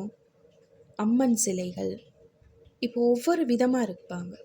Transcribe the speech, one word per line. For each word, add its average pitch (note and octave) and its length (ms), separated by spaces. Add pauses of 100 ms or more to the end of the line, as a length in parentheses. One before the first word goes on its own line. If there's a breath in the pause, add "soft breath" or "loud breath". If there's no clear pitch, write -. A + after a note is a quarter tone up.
(1000)
அம்மன் A#3 360
சிலைகள், F3+ 580 (840)
இப்போ A#3+ 220
ஒவ்வொரு A#3+ 440
விதமா B3 360
இருப்பாங்க. F3+ 520 (120)